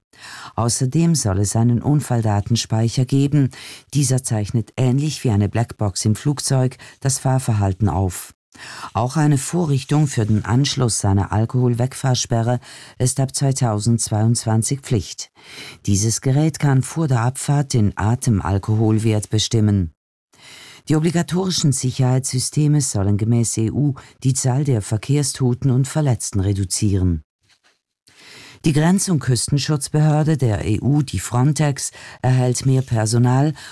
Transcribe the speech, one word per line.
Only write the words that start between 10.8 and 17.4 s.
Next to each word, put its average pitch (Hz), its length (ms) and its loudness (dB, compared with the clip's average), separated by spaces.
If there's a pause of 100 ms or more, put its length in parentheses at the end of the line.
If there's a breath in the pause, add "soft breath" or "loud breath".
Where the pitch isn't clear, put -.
einer 98 260 2
Alkoholwegfahrsperre 120 1300 0 (380 loud breath)
ist 127 240 -2
ab 135 120 -2
zweitausendzweiundzwanzig 113 1500 0
Pflicht. - 500 -6 (540 loud breath)
Dieses 104 340 0
Gerät 147 400 0
kann 135 220 2
vor 160 260 -4
der 123 140 2
Abfahrt 143 520 -2